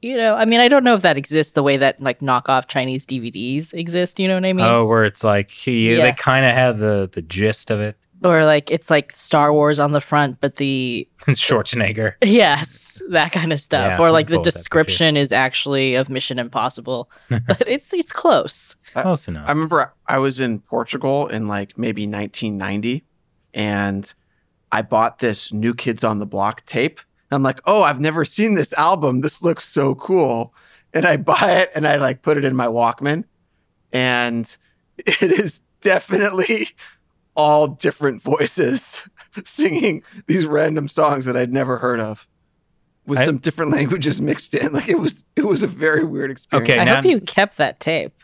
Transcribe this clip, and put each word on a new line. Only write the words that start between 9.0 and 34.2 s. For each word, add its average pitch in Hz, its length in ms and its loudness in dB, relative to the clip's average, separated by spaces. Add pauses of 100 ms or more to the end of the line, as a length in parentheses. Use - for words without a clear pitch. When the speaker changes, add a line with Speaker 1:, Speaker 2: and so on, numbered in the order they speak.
Speaker 1:
Star 147 380 2
Wars 147 260 4
on 143 140 2
the 147 80 2
front, 143 400 0
but 139 160 -2
the 131 580 -4
Speaker 2:
<laughs> - 120 -20
Schwarzenegger. 110 880 0 (100)
Speaker 1:
Yes, 180 760 2 (100)
that 165 220 2
kind 160 200 -2
of 143 80 -2
stuff. 123 300 0
Speaker 2:
Yeah, 90 120 -2
Speaker 1:
Or, 170 40 6
Speaker 2:
we 165 60 6
Speaker 1:
like, 160 160 4
the 165 80 2
Speaker 2:
pulled 175 100 2
that 175 60 2
for - 40 -6
sure. - 60 -10
Speaker 1:
description 160 560 2
is 139 140 0
actually 131 640 0
of 135 120 0
Mission 131 300 -6
Impossible. 120 800 -6
Speaker 2:
<laughs> - 100 -20
Speaker 1:
But 117 400 0
it's, 269 240 -4
it's 349 200 -4
close. - 640 -2 (200)
Speaker 3:
I, - 80 -4
Speaker 2:
Close 180 260 -2
enough. 78 180 -10
Speaker 3:
I 143 60 -2
remember 151 400 -2 (140)
I 135 120 -2
was 135 220 -2
in 117 200 -4
Portugal 135 680 -4
in, 107 180 -6
like, 101 300 -8
maybe 107 300 -6
nineteen 104 500 -6
ninety, 104 480 -4 (480)
and 101 600 -4 (600)
I 107 80 0
bought 110 380 0
this 110 340 -4
New 110 220 -2
Kids 117 280 -6
on 110 160 -2
the 104 80 -8
Block 101 380 -6
tape. 131 360 -4 (300)
I'm 139 120 0
like, 131 240 -2
"Oh, 208 160 4
I've 143 180 0
never 156 240 0
seen 214 300 0
this 156 240 0
album. 151 420 2
This 147 220 -6
looks 170 260 0
so 139 260 0
cool." 131 600 0 (400)
And 160 100 0
I 170 120 4
<laughs> - 180 0
buy 202 160 2 (100)
it, 180 140 0
and 151 120 -2
I, 147 120 2
like, 131 240 -2
put 151 160 2
it 139 80 0
in 131 100 0
my 127 100 0
Walkman. 120 580 0 (680)
And 123 640 -2 (220)